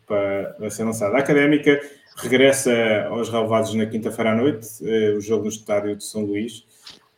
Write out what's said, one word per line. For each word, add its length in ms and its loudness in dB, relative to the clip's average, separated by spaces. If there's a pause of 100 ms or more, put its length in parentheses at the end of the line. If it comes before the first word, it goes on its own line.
para, 460 -2
para 180 -10
ser 140 -8
lançado. 320 -2
A 40 4
Académica 600 4 (380)
regressa 920 2
aos 200 -4
relevados 440 0
na 120 0
quinta-feira 480 -2
à 20 2
noite, 320 0 (160)
eh, 320 2
o 60 -2
jogo 220 0
no 60 -4
estádio 460 -4
de 80 -16
São 220 -6
Luís. 400 -6 (520)